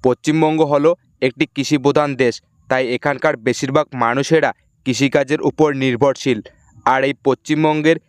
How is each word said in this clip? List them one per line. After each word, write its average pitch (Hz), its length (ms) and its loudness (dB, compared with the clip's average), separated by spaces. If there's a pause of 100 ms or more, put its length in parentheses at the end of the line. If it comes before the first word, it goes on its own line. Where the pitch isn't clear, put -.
পশ্চিমবঙ্গ 156 600 0
হলো 147 260 2 (320)
একটি 131 240 -2
কৃষিপ্রধান 143 680 -2
দেশ, 120 180 0 (360)
তাই 131 180 0
এখানকার 143 520 -2
বেশিরভাগ 135 460 -2 (100)
মানুষেরা 135 540 0 (360)
কৃষিকাজের 135 560 0
উপর 151 320 2
নির্ভরশীল। 131 640 0 (480)
আর 131 180 2
এই 135 180 -2
পশ্চিমবঙ্গের 151 760 0 (120)